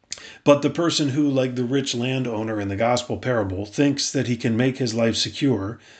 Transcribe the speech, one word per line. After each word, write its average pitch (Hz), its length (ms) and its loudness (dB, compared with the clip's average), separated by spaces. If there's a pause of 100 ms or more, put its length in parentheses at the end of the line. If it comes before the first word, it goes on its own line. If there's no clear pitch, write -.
(440)
But 143 180 8
the 143 80 2
person 160 400 0
who, 147 180 2
like 131 280 0
the 127 80 0
rich 135 300 -2
landowner 120 680 -2
in 101 80 -2
the 98 80 -2
gospel 113 420 0
parable, 101 480 -2
thinks 143 440 0
that 123 180 -2
he 120 80 0
can 117 200 -2
make 127 220 2
his 117 160 -2
life 113 220 2
secure 110 640 -2 (220)